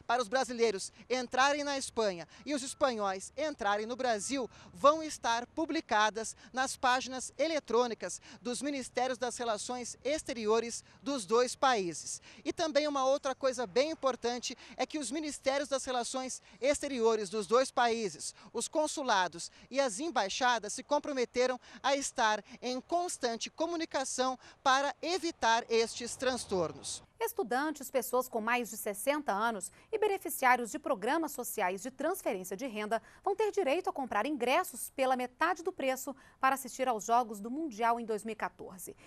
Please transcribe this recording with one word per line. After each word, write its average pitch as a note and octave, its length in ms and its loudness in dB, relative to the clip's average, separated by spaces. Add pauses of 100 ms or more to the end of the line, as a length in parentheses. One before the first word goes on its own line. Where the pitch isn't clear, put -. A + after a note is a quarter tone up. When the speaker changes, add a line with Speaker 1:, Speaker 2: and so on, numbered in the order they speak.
Speaker 1:
para A#3+ 160 2
os G#3+ 60 -4
brasileiros A3+ 640 0 (180)
entrarem C4 540 2
na C#4+ 140 -2
Espanha G3 500 -2 (180)
e C#4 80 -2
os B3+ 100 0
espanhóis G#3 720 0
entrarem A3 480 0
no A#3+ 100 -6
Brasil, A#3+ 540 -2 (240)
vão D4 280 6
estar A#3+ 460 -2
publicadas A3+ 880 0 (160)
nas B3+ 240 -2
páginas B3+ 600 0
eletrônicas B3 840 0 (220)
dos A#3+ 200 -4
Ministérios B3+ 560 -2
das B3 200 -4
Relações A#3+ 480 -4 (180)
Exteriores A#3 800 0 (180)
dos A#3+ 240 -2
dois A#3+ 300 4
países. G3+ 680 0 (220)
E D#4 80 -2
também D4+ 360 0
uma C#4 180 0
outra C4+ 300 2
coisa B3+ 320 -2
bem C4 240 2
importante A#3+ 680 -2 (180)
é - 80 -2
que D4+ 140 -4
os A#3+ 140 -4
Ministérios C#4+ 580 -2
das C4+ 160 -2
Relações B3+ 560 -4 (180)
Exteriores A3+ 720 2
dos G#3+ 160 -2
dois B3 240 4
países, A3+ 640 0 (180)
os A3+ 160 -4
consulados A3 840 0 (180)
e C4 100 0
as A#3 200 0
embaixadas A#3 720 0
se C4 80 -8
comprometeram B3+ 760 0 (240)
a C#4 120 4
estar A3 480 2 (200)
em B3 180 -4
constante D4 680 -2
comunicação D4+ 880 -2 (240)
para C4+ 400 4
evitar C#4+ 640 2
estes A3+ 460 0
transtornos. F3 880 -2 (220)
Speaker 2:
Estudantes, C#4+ 640 -2
pessoas B3+ 380 0
com A#3 120 -4
mais A3+ 300 0
de A3 80 -12
sessenta C4+ 540 -2
anos G#3+ 400 -2 (200)
e A4 60 -2
beneficiários C4+ 720 2
de D4 80 -6
programas C#4+ 540 0
sociais G3 500 -2
de C4 80 -8
transferência B3+ 640 -2
de B3+ 120 -6
renda G#3+ 340 -2 (220)
vão F#4+ 120 2
ter G#4 160 2
direito F4+ 380 2
a - 40 -2
comprar A3+ 340 0
ingressos C4+ 640 0
pela C4 240 2
metade D#4 480 0
do F#4 100 -2
preço C4 420 -2 (240)
para C4 140 4
assistir B3 340 -2
aos A3 160 -2
Jogos A3+ 360 2
do G3+ 100 -8
Mundial A#3 500 0
em A#3 60 -6
dois G#3+ 180 -2
mil A3 100 -6
e - 20 -6
quatorze. - 600 -8 (120)